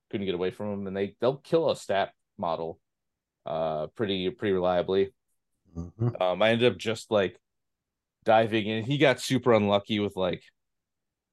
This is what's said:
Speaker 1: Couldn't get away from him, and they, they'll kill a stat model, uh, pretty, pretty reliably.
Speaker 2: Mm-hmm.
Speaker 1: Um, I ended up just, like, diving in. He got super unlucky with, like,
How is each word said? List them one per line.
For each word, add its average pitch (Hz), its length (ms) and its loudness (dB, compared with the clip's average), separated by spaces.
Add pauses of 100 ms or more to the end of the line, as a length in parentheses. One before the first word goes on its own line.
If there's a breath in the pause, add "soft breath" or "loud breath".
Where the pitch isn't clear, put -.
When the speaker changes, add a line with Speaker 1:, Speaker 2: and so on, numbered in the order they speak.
(100)
Speaker 1:
Couldn't 101 160 -6
get 92 80 -2
away 90 160 -2
from 104 220 -8
him, 98 140 -8
and 95 100 -8
they, 101 240 -4
they'll 139 180 0
kill 165 320 0
a - 60 0
stat - 380 -2 (240)
model, 82 400 -6 (680)
uh, 80 420 -4
pretty, 95 420 -4
pretty 104 220 -4
reliably. 92 600 0 (640)
Speaker 2:
Mm-hmm. 87 440 -4
Speaker 1:
Um, 90 220 0
I 110 80 6
ended 117 220 4
up 92 60 -10
just, - 320 -6
like, 98 300 0 (840)
diving 110 420 4
in. 110 180 -4
He 139 140 -2
got 135 220 4
super 127 340 0
unlucky 104 460 2
with, 101 160 -4
like, 92 260 -2 (920)